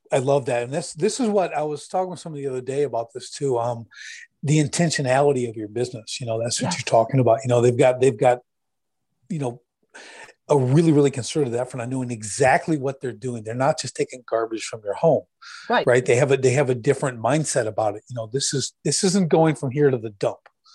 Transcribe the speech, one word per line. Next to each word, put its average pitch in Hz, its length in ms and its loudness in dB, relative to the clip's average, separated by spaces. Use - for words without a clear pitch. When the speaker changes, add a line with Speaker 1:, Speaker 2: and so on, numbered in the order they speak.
Speaker 1:
I 143 80 2
love 135 280 0
that. 120 180 -2
And 127 80 -10
this, 165 220 -6
this 202 260 -2
is 233 80 0
what 185 280 0
I 147 60 -2
was 151 240 -6
talking 185 240 -4
with 170 80 -12
somebody 147 260 -12
the 135 60 -4
other 127 100 -6
day 135 220 -4
about 117 320 -4
this - 160 -14
too. 135 280 -2
Um, 117 280 -4
the 151 160 2
intentionality 143 880 2
of 110 80 -10
your 107 120 -8
business, 117 520 -6
you 127 60 -10
know, 113 140 -2
that's 117 200 -4
what - 120 -2
Speaker 2:
Yes. - 80 -6
Speaker 1:
you're - 100 -8
talking 117 300 4
about. 113 240 4
You 123 40 -4
know, 120 120 4
they've 120 180 4
got, 127 220 4
they've 127 180 4
got, 123 220 4
you 170 100 -6
know, 127 240 -6
a 147 100 4
really, 143 320 4
really 143 220 4
concerted 123 420 -4
effort 127 260 -6
on 117 80 -8
knowing 127 220 -6
exactly 131 680 0
what 135 240 -6
they're 123 120 -8
doing. 113 320 -10
They're 110 100 -8
not 135 260 0
just - 140 -10
taking 131 320 -6
garbage 113 380 -4
from 113 200 -12
your 101 100 -4
home, 151 280 2
Speaker 2:
Right. 226 160 2
Speaker 1:
right? 127 180 4
They 120 120 4
have 135 160 4
a, 135 40 4
they 131 180 2
have 139 140 2
a 131 60 2
different 123 480 -2
mindset 127 460 0
about 107 260 -2
it. 104 160 -16
You 123 60 -10
know, 113 160 -8
this 135 200 -4
is, 131 220 -4
this 165 200 -2
isn't 185 240 2
going 160 260 4
from 139 160 -6
here 147 180 4
to 131 100 0
the 107 120 -10
dump. 104 280 -4